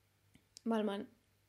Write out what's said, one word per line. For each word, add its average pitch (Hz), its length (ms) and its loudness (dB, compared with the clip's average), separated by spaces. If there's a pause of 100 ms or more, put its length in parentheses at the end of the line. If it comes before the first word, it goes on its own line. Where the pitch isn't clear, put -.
(640)
maailman 214 420 0 (420)